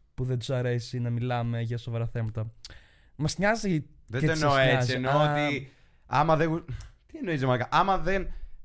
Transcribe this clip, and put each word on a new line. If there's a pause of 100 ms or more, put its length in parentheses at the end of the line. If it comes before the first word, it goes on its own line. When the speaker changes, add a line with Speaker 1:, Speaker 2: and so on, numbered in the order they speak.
(140)
Speaker 1:
που
δεν
τους
αρέσει
να
μιλάμε
για
σοβαρά
θέματα. (680)
Μας
νοιάζει (220)
Speaker 2:
Δεν
Speaker 1:
και
Speaker 2:
το
Speaker 1:
τις
Speaker 2:
εννοώ
Speaker 1:
νοιάζει.
Speaker 2:
έτσι,
εννοώ
Speaker 1:
Α. (140)
Speaker 2:
ότι (340)
άμα
δεν
γου-, (420)
τι
εννοείς,
ρε
μαλάκα;
Άμα
δεν (320)